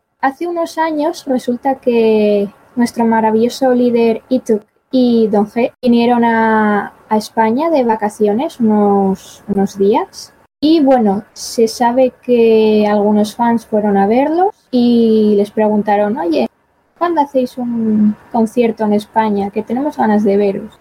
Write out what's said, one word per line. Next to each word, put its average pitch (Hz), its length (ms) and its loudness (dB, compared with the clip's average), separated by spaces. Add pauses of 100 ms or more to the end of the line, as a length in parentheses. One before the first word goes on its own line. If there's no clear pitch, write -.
(200)
hace 269 260 -4
unos 339 320 -6
años 320 480 -4
resulta 254 480 -4
que 214 720 0 (260)
nuestro 240 300 -2
maravilloso 226 680 0
líder 233 560 0
Ituk 226 320 -2 (280)
y 240 380 2
Don 208 180 0
G 233 260 -4 (100)
vinieron 233 420 2
a, 220 720 0 (140)
a 220 100 -2
España 226 500 -2
de 285 160 0
vacaciones 220 760 -2
unos, 202 840 0
unos 196 300 -4
días. 220 560 -2 (300)
Y 311 200 2
bueno, 226 420 2 (100)
se - 340 -2
sabe 247 540 0
que 220 680 2
algunos 208 480 0
fans 233 300 0
fueron 208 320 0
a 196 80 2
verlos 311 480 0 (160)
y 226 680 2
les 202 140 0
preguntaron, 208 680 0
"Oye, 311 300 -2 (500)
¿cuándo 339 240 -2
hacéis 262 340 -4
un 220 580 0 (160)
concierto 226 540 -2
en 208 80 0
España? 208 580 -2
Que 214 120 -6
tenemos 269 340 -6
ganas 214 260 0
de 196 140 0
veros". 208 440 -4